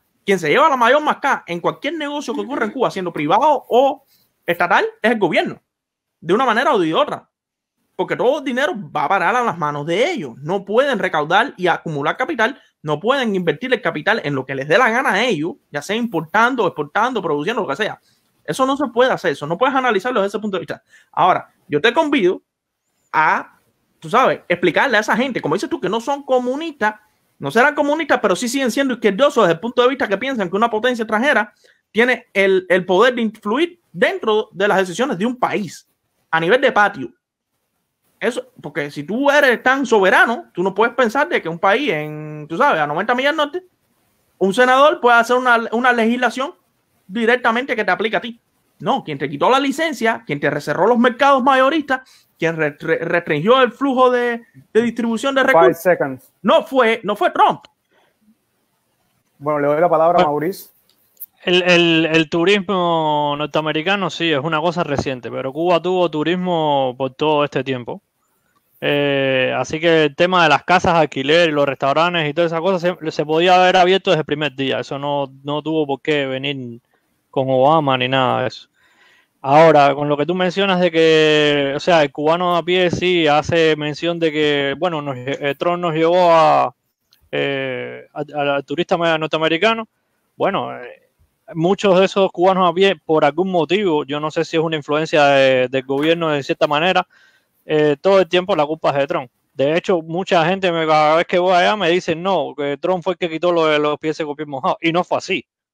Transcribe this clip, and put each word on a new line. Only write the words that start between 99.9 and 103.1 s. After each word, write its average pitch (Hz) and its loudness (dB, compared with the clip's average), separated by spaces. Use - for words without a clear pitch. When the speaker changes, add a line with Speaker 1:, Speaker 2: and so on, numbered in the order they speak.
Speaker 4:
mucha 165 0
gente 185 0
me, 165 -2
cada 156 4
vez 170 2
que 180 0
voy 180 2
allá 185 2
me 190 -2
dicen, 170 -2
"No, 165 -2
que 143 -4
Trump 175 -2
fue 190 -2